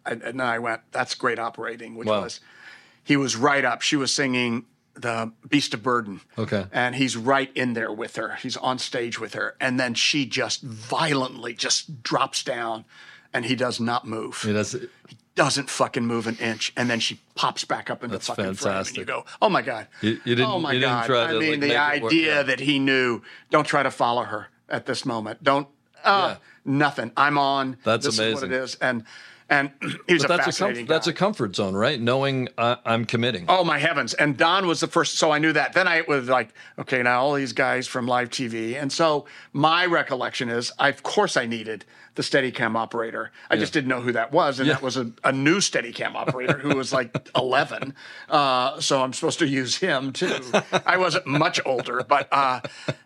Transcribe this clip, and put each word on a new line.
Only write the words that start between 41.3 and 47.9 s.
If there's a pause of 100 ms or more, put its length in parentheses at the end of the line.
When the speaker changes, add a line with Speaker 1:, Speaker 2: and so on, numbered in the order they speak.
Speaker 1:
I
needed (300)
the
Steadicam
operator. (180)
I
Speaker 2:
Yeah.
Speaker 1:
just
didn't
know
who
that
was.
And
Speaker 2:
Yeah.
Speaker 1:
that
was
a, (140)
a
new
Steadicam
operator
who
was,
like, (200)
<laughs>
eleven. (340)